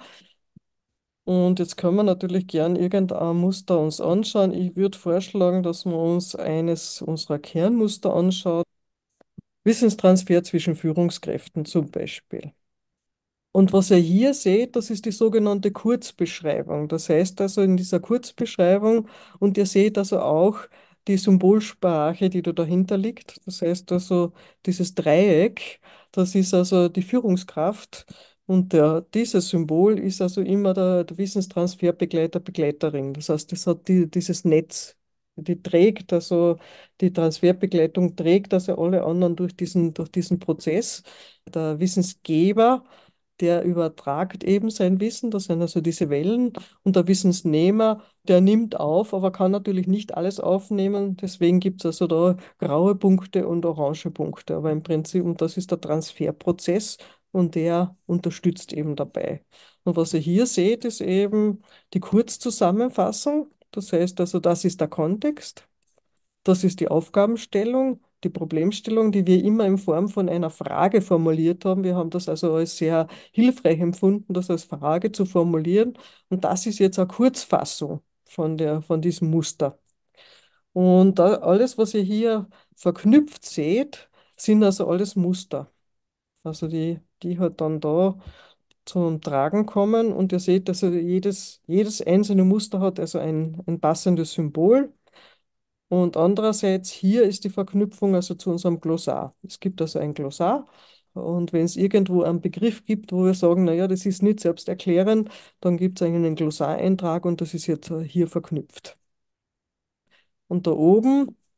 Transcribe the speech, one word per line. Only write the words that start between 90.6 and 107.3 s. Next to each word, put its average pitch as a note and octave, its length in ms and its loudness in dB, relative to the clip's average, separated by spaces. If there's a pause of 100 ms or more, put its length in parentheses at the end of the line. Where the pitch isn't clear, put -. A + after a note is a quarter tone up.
also F3+ 200 -2
jedes, F3+ 800 -4
jedes G3+ 360 0
einzelne F#3+ 420 4
Muster G3 360 2
hat F#3 200 -2
also E3 180 -6
ein, D#3+ 480 -4
ein E3+ 140 -4
passendes E3 540 0
Symbol. F3+ 580 2 (960)
Und F3+ 280 0
andererseits, G3 720 0
hier G#3+ 340 2
ist G3 200 -2
die G3 60 -4
Verknüpfung G3+ 640 -2
also F3+ 200 -2
zu F#3 160 -6
unserem E3+ 300 -2
Glossar. E3 600 -4
Es - 180 -18
gibt F#3 200 -6
also D#3+ 180 -4
ein D3 160 -4
Glossar. E3+ 520 -2 (480)
Und F3 380 -6
wenn E3 120 2
es F3+ 120 -4
irgendwo F#3+ 460 2
einen E3+ 180 0
Begriff G3+ 440 -4
gibt, G#3+ 280 -6
wo F3+ 120 0
wir F#3 100 4
sagen, F3+ 300 2
"Na E3 100 2
ja, F3+ 120 0
das F#3 200 -2
ist F#3+ 160 -2
nicht G#3 180 2
selbsterklärend", F#3 920 0 (300)
dann F3+ 160 0
gibt's F#3 260 -2
einen E3+ 320 0
Glossareintrag E3 920 -2
und F3 160 -2